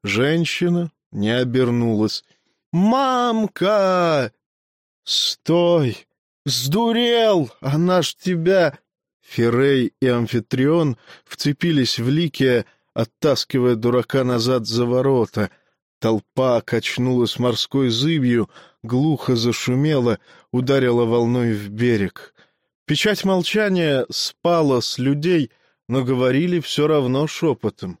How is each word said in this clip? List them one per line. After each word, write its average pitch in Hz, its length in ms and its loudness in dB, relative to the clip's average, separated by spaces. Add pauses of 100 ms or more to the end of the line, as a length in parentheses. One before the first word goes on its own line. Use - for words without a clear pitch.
Женщина 165 880 0 (180)
не 101 200 -2
обернулась. 120 920 0 (480)
«Мамка!» 202 1600 0 (720)
«Стой! 170 1000 0 (380)
Сдурел! 220 1040 0 (100)
Она 170 420 0
ж - 120 -6
тебя!» 175 640 0 (440)
Ферей 120 760 0
и 131 60 0
Амфитрион 127 920 0 (260)
вцепились 143 760 -2
в 117 120 -2
Ликия, 135 560 0 (260)
оттаскивая 123 840 0
дурака 123 480 0
назад 123 420 0
за 113 180 -2
ворота. 123 680 0 (500)
Толпа 117 600 0
качнулась 123 800 -2
морской 123 500 -2
зыбью, 120 640 0 (320)
глухо 127 540 0
зашумела, 123 840 0 (340)
ударила 123 540 2
волной 120 480 0
в 104 160 -10
берег. 107 640 -2 (500)
Печать 190 400 -2
молчания 185 840 0
спала 156 720 0
с - 160 -8
людей, 147 520 0 (380)
но 127 160 -2
говорили 131 560 0
все 147 280 -2
равно 139 380 2
шепотом 110 760 -4